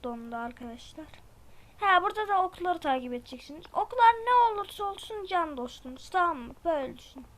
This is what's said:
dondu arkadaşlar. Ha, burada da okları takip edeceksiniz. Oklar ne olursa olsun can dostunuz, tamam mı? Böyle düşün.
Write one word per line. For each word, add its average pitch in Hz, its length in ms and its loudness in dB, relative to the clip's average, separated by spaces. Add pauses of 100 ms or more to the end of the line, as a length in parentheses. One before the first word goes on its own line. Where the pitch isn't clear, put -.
dondu 233 320 -8
arkadaşlar. 240 680 -12 (720)
Ha, 381 220 6
burada 415 260 -2
da 392 140 4
okları 359 380 -2
takip 262 320 -2
edeceksiniz. 254 600 -12
Oklar 466 400 6
ne 466 220 2
olursa 427 500 2
olsun 403 420 -8
can 339 300 -2
dostunuz, 254 540 -12
tamam 339 280 2
mı? 240 160 -12 (100)
Böyle 285 340 -2
düşün. - 280 -20 (120)